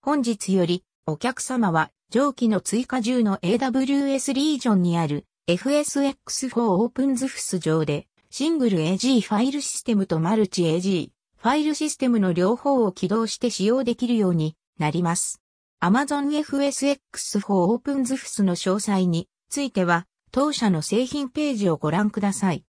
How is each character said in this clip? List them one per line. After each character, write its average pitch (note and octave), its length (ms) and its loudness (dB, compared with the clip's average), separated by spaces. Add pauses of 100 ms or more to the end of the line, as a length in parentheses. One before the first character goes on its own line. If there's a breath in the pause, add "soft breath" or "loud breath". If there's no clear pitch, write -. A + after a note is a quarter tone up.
本 D4 200 0
日 A3 320 -2
よ F#3 120 4
り、 F3 180 0 (220)
お D#3 100 -2
客 B3+ 260 -4
様 A#3+ 300 0
は、 D#3+ 200 0 (180)
上 C4+ 240 2
記 A#3 160 0
の G3+ 100 2
追 A#3 260 -2
加 B3+ 140 -4
十 A#3+ 240 0
の G3 180 0
エ F#3 140 2
ー - 20 2
ダ B3+ 140 0
ブ C4 140 0
リ C4+ 80 0
ュ C#4 120 0
ー - 20 -2
エ C4+ 120 0
ス C4+ 140 -4
リ C#4+ 240 0
ー - 20 -6
ジ B3 100 -2
ョ G#3+ 40 4
ン F#3 80 4
に F3 160 2
あ E3 100 0
る、 D3 180 -4 (220)
エ F3 80 2
フ C4 160 -2
エ D4 120 2
ス C#4 200 -2
エ C#4 60 2
ッ - 160 -8
ク - 80 -8
ス C4 160 -6
for A3 340 2
Open C4 300 0
Zufs A#3+ 460 -4
上 D#3+ 260 0
で、 C#3+ 220 -4 (220)
シ D4 200 -2
ン E4 80 0
グ B3 120 2
ル F3+ 120 2
エ E3 120 0
ー G3 40 0
ジ B3+ 140 0
ー A#3+ 100 4
フ - 140 -2
ァ A3 100 2
イ C4+ 60 0
ル C#4+ 100 -4
シ - 180 -8
ス - 40 -14
テ A3+ 120 0
ム G3 120 2
と D#3+ 120 0
マ E3+ 160 2
ル G#3+ 120 2
チ F3 180 0
エ D#3+ 120 2
ー - 20 0
ジ F3+ 340 -2
ー - 80 -20 (200)
フ A3+ 80 0
ァ C#4+ 100 2
イ D4+ 60 0
ル D4+ 80 0
シ D4+ 160 -4
ス - 80 -8
テ C4 100 0
ム A#3 120 2
の F#3 140 2
両 F3+ 220 2
方 B3+ 300 2
を F#3 60 0
起 - 160 -6
動 A3 200 0
し - 100 -8
て B3 120 -2
使 F#3+ 160 -4
用 B3 180 2
で A#3 120 0
き B3 120 -4
る A#3+ 80 2
よ G3+ 140 2
う F3 40 2
に D#3 220 0 (220)
な D3+ 140 0
り E3+ 120 -2
ま E3+ 120 0
す。 - 260 -6 (400)
Amazon C#4 560 0
エ D4+ 60 0
フ C#4+ 200 -2
エ C#4+ 80 2
ス - 140 -4
エ C#4+ 80 4
ッ - 60 -4 (120)
ク - 80 -12
ス - 200 -4
for F#3+ 340 2
Open C#4 280 -2
Zufs B3+ 420 -2
の F3+ 120 2
詳 F#3+ 240 -2
細 F#3+ 280 2
に E3+ 200 -2 (220)
つ C#4+ 120 -4
い C#4 100 -4
て F#3 120 0
は、 F3 240 0 (240)
当 C#4+ 220 2
社 A3+ 160 0
の D#3+ 120 2
製 A3+ 240 0
品 C#4 240 -6
ペ D4+ 220 -2
ー B3+ 40 -2
ジ G3+ 140 0
を D#3 80 2
ご D3+ 140 -2
覧 G#3 200 0
く G#3 100 -4
だ G3+ 100 0
さ F#3 220 0
い。 - 160 -6